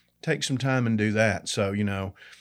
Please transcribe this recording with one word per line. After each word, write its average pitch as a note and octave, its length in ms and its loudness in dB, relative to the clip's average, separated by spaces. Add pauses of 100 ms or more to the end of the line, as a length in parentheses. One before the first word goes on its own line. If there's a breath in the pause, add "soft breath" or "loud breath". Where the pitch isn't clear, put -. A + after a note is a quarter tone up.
(220 soft breath)
take D3 220 -2
some C3 160 -2
time C3 260 2
and A2+ 100 2
do G#2+ 180 2
that. G#2+ 360 2
So, G2 220 0
you G#2 120 0
know, G2 300 -2 (280 loud breath)